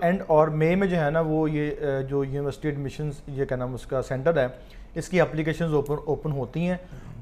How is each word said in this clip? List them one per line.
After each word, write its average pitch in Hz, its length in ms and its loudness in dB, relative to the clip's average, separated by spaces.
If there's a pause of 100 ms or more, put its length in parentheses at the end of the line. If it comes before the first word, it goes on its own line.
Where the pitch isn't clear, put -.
एंड 180 180 2
और 156 280 6
मई 156 260 4
में 196 140 4
जो 180 60 2
है 151 160 2
ना 165 100 2
वो 156 260 2
ये, 151 220 0
अ, 139 320 0
जो 139 220 0
यूनिवर्सिटी 143 440 -4
एडमिशंस, 143 640 -4
ये 139 160 -2
क्या 131 120 -2
नाम 127 180 -4
उसका 127 260 -4
सेंटर 139 380 2
है, 123 200 0 (380)
इसकी 180 220 0
एप्लीकेशंस 160 520 0
ओपन, 147 240 2
ओपन 151 360 -2
होती 139 340 -2
हैं। 180 140 0 (420)